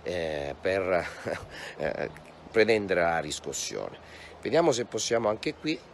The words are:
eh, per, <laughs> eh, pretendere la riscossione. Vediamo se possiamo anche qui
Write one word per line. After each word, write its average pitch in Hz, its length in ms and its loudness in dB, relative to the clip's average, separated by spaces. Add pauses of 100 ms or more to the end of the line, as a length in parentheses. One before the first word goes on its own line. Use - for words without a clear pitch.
eh, 76 560 -2
per, 92 440 2
<laughs> - 720 -8
eh, - 320 -2 (420)
pretendere 107 480 4
la 85 180 4
riscossione. 65 800 -6 (420)
Vediamo 151 300 4
se 120 140 2
possiamo 113 440 0
anche 107 260 -2
qui 156 220 -4 (180)